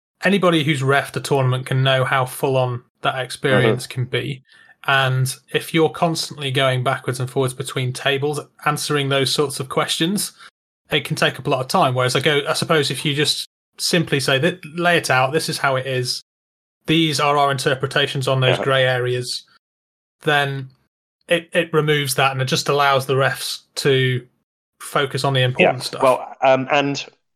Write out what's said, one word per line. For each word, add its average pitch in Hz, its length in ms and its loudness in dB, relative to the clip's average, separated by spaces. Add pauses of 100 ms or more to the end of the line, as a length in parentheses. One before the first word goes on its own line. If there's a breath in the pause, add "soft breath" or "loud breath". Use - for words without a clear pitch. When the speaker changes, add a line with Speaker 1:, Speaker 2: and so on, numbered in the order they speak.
(240)
Speaker 1:
anybody 180 400 4
who's 139 180 0
reffed 135 340 0
a 135 60 -4
tournament 127 440 0
can 131 180 0
know 131 220 4
how 131 200 0
full 131 320 -2
on 123 260 -2 (180)
that 131 220 -2
experience 127 640 0
Speaker 2:
Mm-hmm. - 80 -14
Speaker 1:
can 123 120 -2
be. 131 380 -6 (420 soft breath)
And 131 480 2 (200)
if - 200 -4
you're 160 160 4
constantly 156 640 -4
going 127 320 2
backwards 131 360 -4
and 127 100 -4
forwards 131 240 -2
between 127 380 -6
tables, 143 480 -2 (260)
answering 147 440 -2
those 135 240 0
sorts 143 260 -2
of 131 100 -8
questions, 165 640 -2 (600 loud breath)
it 139 120 0
can 147 140 -6
take 151 220 0
up 127 80 -8
a - 20 -2
lot 135 100 2
of 131 80 -6
time. 156 260 2
Whereas 127 220 0
I 139 60 0
go, 147 260 2
I 151 60 0
suppose 151 360 0
if 135 140 -6
you 147 100 -2
just - 340 -2 (300)
simply 160 440 0
say 135 180 2
that, 170 240 -2 (140)
lay 175 200 2
it - 120 -2
out, 131 240 2
this 151 160 -2
is - 80 -6
how 139 180 0
it 131 100 -2
is, 127 360 -4 (640)
these 160 340 2
are 147 180 2
our 139 140 4
interpretations 139 800 -2
on 135 100 2
those 127 160 4
Speaker 2:
Uh-huh. 101 80 -4
Speaker 1:
grey 131 220 2
areas, 127 580 -2 (800 soft breath)
then 139 480 -2 (580)
it, 170 260 0
it 170 200 0
removes 151 420 2
that 135 160 2
and 131 100 -4
it 127 40 -2
just 160 240 -2
allows 139 360 2
the 135 100 0
refs - 480 -2 (120)
to 131 500 0 (540)
focus 139 460 -2
on 139 80 0
the 131 80 2
important 127 380 2
Speaker 2:
Yeah. - 40 -12
Speaker 1:
stuff. - 180 -6
Speaker 2:
Well, - 400 2
um, 131 300 4
and 143 340 0 (300)